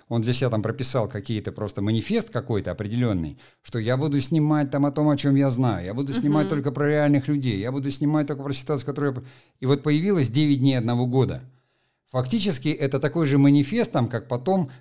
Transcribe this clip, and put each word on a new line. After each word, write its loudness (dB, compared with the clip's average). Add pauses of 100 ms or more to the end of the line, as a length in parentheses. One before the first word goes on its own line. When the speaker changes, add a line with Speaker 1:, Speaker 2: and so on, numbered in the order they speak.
Speaker 1:
он 0
для 0
себя 0
там 0
прописал -2
какие-то -6
просто -6
манифест 0
какой-то -4
определенный, -2 (240)
что -8
«я 0
буду 0
снимать 0
там 2
о 0
том, 0
о 4
чем 2
я 4
знаю, 0
я -6
буду -4
снимать 2
Speaker 2:
Мгм. -2
Speaker 1:
только -2
про 0
реальных 2
людей, 0
я -4
буду -4
снимать 0
только -8
про -4
ситуацию, -4
которую -2
я -10
п-» -14 (340)
и -4
вот 2
появилось 2
«Девять 2
дней 4
одного 0
года». 0 (680)
Фактически -2
это -2
такой 0
же 4
манифест, 4
там, 0
как -8
потом -2 (100)